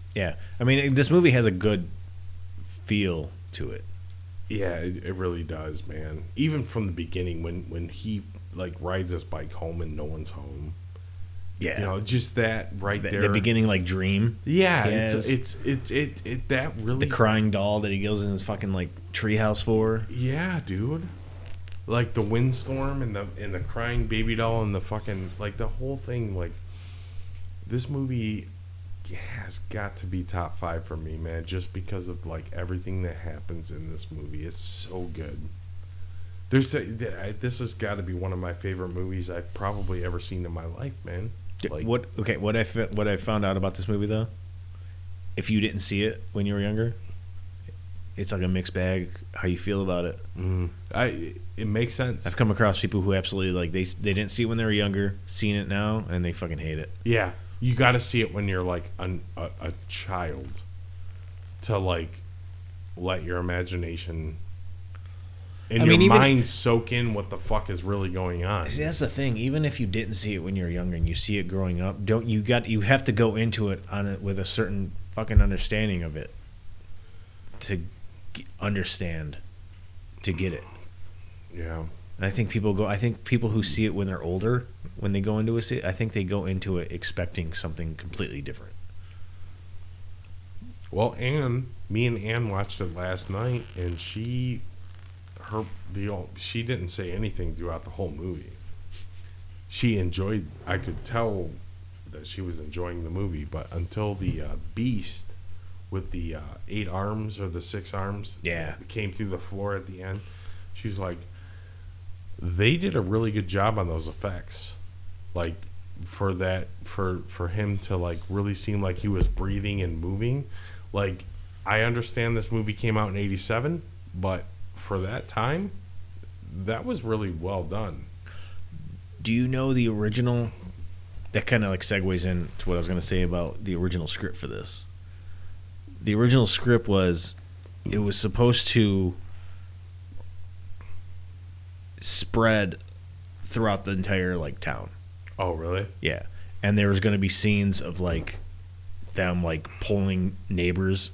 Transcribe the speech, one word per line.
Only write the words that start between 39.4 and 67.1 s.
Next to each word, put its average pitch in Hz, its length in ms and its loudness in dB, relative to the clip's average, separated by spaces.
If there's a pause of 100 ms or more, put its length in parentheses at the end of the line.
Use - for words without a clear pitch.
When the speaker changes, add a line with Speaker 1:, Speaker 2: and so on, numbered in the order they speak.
Speaker 2:
probably 98 520 0
ever 87 160 0
seen 90 240 -2
in 82 80 -4
my 82 120 -4
life, 85 280 -6 (100)
man. 90 280 -4 (280)
Speaker 1:
D-, - 80 -2
Speaker 2:
Like 78 180 -2
Speaker 1:
what, 117 200 2 (120)
okay, 104 200 2
what 104 180 2
I 113 60 4
f-, 110 320 0
what 104 160 2
I 98 80 4
found 107 280 2
out 95 120 2
about 95 180 0
this 92 140 -4
movie, 104 160 2
though, 110 220 2 (1080)
if - 140 -2
you 107 100 6
didn't 101 220 2
see 101 240 2
it - 260 0
when 101 140 0
you 101 80 0
were 101 80 2
younger, 107 320 2 (1200)
it's 95 160 -4
like 95 100 2
a 92 60 2
mixed 92 260 2
bag 92 360 2 (240)
how - 160 0
you 87 80 4
feel 98 240 0
about 87 240 2
it. - 140 -4 (180)
Speaker 2:
Mm. 92 320 2 (260)
I, 80 380 0 (240)
it 107 100 -2
makes 113 260 2
sense. 123 320 0
Speaker 1:
I've 87 120 -2
come 110 140 6
across 101 280 6
people 101 220 2
who 98 120 4
absolutely, 95 460 2
like, 85 140 0
they, 92 100 2
they 95 300 0
didn't 101 180 0
see 120 120 2
it - 20 4
when 113 120 2
they 113 80 2
were 107 60 4
younger, 101 540 4
seen 104 320 2
it 101 100 -2
now, 104 420 2
and 90 140 2
they 87 80 2
fucking 82 280 -2
hate 78 200 -2
it. 76 100 -6 (140)
Speaker 2:
Yeah. 110 280 4 (280)
You 123 160 4
gotta 123 240 8
see 120 220 2
it - 120 2
when 101 160 0
you're, 92 120 2
like, 87 380 0
an, 90 220 -2 (160)
a, 82 120 -4 (120)
a 82 120 -4 (140)
child 85 720 -4 (1000)
to, 107 180 0
like, 87 300 0 (880)
let 90 260 0
your 87 140 -2
imagination 87 1000 -2 (1300)
and 113 120 4
Speaker 1:
I 117 40 10
Speaker 2:
your 165 80 12
Speaker 1:
mean, 170 100 12
even 123 140 12
Speaker 2:
mind 131 300 10
soak 117 440 6
in 120 220 2